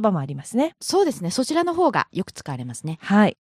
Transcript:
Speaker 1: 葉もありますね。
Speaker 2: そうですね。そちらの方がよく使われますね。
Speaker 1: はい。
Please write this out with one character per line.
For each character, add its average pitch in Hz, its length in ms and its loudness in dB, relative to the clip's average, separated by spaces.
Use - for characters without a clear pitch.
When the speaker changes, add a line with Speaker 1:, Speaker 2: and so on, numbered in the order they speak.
Speaker 1:
葉 214 100 2
も 170 80 0
あ 139 60 -4
り 143 100 -10
ま 139 80 -12
す - 140 -6
ね。 311 240 0
Speaker 2:
そ 392 220 2
う - 20 4
で 302 60 0
す - 100 -10
ね。 175 100 -4
そ 254 140 -2
ち - 80 -4
ら 339 100 2
の 349 100 -2
方 330 180 2
が 160 200 0
よ - 140 -4
く - 60 -16
使 - 200 -14
わ 127 60 -6
れ 123 80 -10
ま 123 80 -10
す - 100 -14
ね。 156 180 -8
Speaker 1:
は 208 260 4
い。 - 140 -2